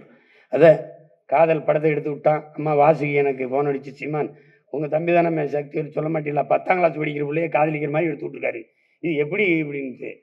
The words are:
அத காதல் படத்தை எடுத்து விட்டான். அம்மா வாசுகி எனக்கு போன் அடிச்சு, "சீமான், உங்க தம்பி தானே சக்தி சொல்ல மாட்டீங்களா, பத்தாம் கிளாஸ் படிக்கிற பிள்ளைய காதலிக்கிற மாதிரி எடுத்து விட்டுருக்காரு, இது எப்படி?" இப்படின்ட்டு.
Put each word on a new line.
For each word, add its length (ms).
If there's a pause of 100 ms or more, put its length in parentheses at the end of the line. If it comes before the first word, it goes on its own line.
(500)
அத 140 (600)
காதல் 380
படத்தை 260
எடுத்து 200
விட்டான். 420
அம்மா 240
வாசுகி 380
எனக்கு 340
போன் 180
அடிச்சு, 260
"சீமான், 380 (400)
உங்க 160
தம்பி 260
தானே 340
சக்தி 440
சொல்ல 200
மாட்டீங்களா, 360
பத்தாம் 300
கிளாஸ் 220
படிக்கிற 260
பிள்ளைய 240
காதலிக்கிற 420
மாதிரி 200
எடுத்து 160
விட்டுருக்காரு, 360 (380)
இது 140
எப்படி?" 480
இப்படின்ட்டு. 500 (100)